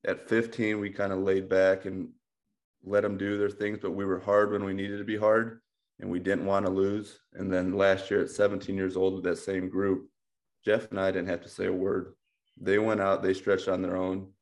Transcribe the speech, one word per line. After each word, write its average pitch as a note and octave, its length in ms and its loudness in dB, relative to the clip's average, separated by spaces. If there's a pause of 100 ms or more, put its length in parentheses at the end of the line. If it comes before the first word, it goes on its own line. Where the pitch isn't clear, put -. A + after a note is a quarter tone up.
at F#2+ 220 -4
fifteen, A2+ 520 0
we G2+ 100 -4
kinda G2 260 -4
laid F#2+ 320 0
back F#2+ 380 4
and F#2 240 -8 (720)
let G2+ 220 2
'em G2+ 120 -2
do G2+ 200 -2
their G2+ 120 0
things, G#2 320 -6
but F#2+ 100 -4
we G2 120 -4
were F#2+ 160 0
hard G2+ 320 4
when G2+ 140 -2
we G2 80 -2
needed G2+ 240 -6
to G#2 80 -8
be G#2+ 100 -4
hard, A2 460 2 (380)
and G2 100 -8
we F2+ 100 -2
didn't F#2 260 0
wanna G2 240 2
lose. G2 500 -2 (140)
And G2 180 -6
then F#2 260 0
last F#2+ 340 4
year G2+ 100 4
at E2 80 -2
seventeen G2+ 460 0
years F#2 220 -2
old F#2 160 2
with F#2 100 -8
that F2 140 0
same F#2 320 -4
group, F#2+ 400 -2 (560)
Jeff A2 240 2
and G2+ 100 -4
I F#2+ 120 2
didn't F#2 180 -4
have - 140 -4
to - 60 -20
say F#2+ 180 -4
a F#2 60 0
word. F#2 420 -2 (440)
They G2 200 2
went G#2+ 200 2
out, G2 240 2
they F#2+ 100 2
stretched F#2+ 360 0
on F#2 120 0
their F2+ 140 -2
own. F#2 460 -4